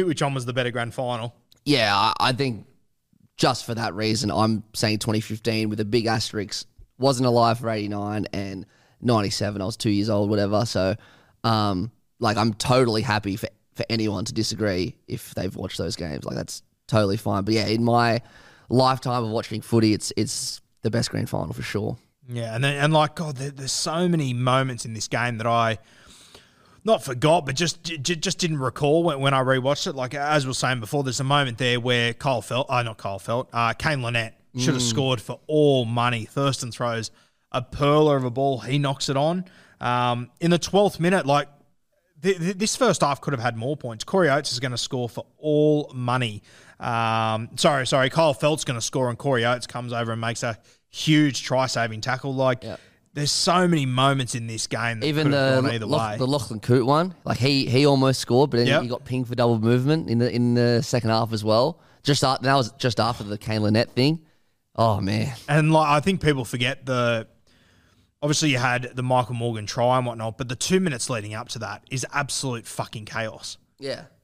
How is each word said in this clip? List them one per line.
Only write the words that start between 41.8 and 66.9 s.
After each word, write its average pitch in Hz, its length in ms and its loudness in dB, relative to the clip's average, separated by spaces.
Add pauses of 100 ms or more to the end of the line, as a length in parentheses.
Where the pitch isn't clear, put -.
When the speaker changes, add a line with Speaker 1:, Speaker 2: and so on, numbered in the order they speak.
Speaker 1:
th-, 185 180 2
th-, 185 180 -2
this 208 180 0
first 220 260 2
half 143 200 2
could 147 120 -4
have 117 80 -4
had 120 140 0
more 131 220 -4
points. 113 260 -12
Corey 185 260 2
Oates 143 220 0
is 120 80 -6
gonna 123 180 -4
score 123 300 -4
for - 180 -12 (120)
all 151 560 2
money. 123 480 -2 (380)
Um, 113 800 0
sorry, 143 280 2
sorry, 135 240 2
Kyle 160 240 4
Felt's 151 300 0
gonna 120 180 -4
score, 127 280 -2
and 117 100 -6
Corey 123 260 0
Oates 120 220 0
comes 120 260 -10
over 117 200 -4
and 113 80 -6
makes 113 220 -4
a 113 140 -4 (320)
huge 151 540 2
try-saving 120 580 -2
tackle. 131 320 -4
Like, 131 300 0
Speaker 2:
Yep. 110 160 -12 (340)
Speaker 1:
there's 143 180 -2
so 180 360 2
many 156 180 2
moments 131 480 2
in 117 140 -6
this 110 180 -6
game 117 340 -4
that 139 80 -2
Speaker 2:
Even 156 200 0
Speaker 1:
could 143 60 4
have 135 240 4
Speaker 2:
the 131 40 4
Speaker 1:
gone 117 140 0
either 110 100 -4
Speaker 2:
Loch-, 113 280 0
Speaker 1:
way. 110 40 -6
Speaker 2:
the 127 100 0
Lachlan 123 320 -4
Coote 123 280 4
one, 165 260 2 (100)
like, 117 140 -2
he, 135 300 2
he 131 180 4
almost 135 340 4
scored, 131 300 4
but 123 80 0
then 120 100 4
Speaker 1:
Yep. 143 140 2
Speaker 2:
he 123 60 -4
got 120 180 -8
pinged 127 220 -4
for 120 80 -6
double 120 240 4
movement 127 500 2
in 117 80 2
the, 120 160 2
in 120 220 4
the 120 260 4
second 113 300 0
half 113 220 2
as 104 100 -4
well. 117 360 2 (220)
Just 143 220 2
a-, 131 180 2
that 135 140 2
was 127 180 2
just 117 260 -2
after 117 240 -2
the 104 140 -6
Kane 110 240 -2
Lynette 107 300 2
thing. 151 300 0 (540)
Oh, 107 260 2
man. 107 340 -2 (140)
Speaker 1:
And, 156 240 4
like, 156 160 4
I 147 100 4
think 185 220 -2
people 139 240 0
forget 127 400 -4
the, 120 420 0 (920)